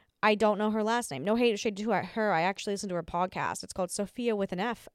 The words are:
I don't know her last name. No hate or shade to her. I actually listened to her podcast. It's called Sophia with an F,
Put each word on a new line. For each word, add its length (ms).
I 120
don't 220
know 120
her 140
last 260
name. 140
No 100
hate 180
or 40
shade 220
to 120
her. 420
I 100
actually 320
listened 160
to 40
her 80
podcast. 640
It's 80
called 180
Sophia 460
with 160
an 80
F, 340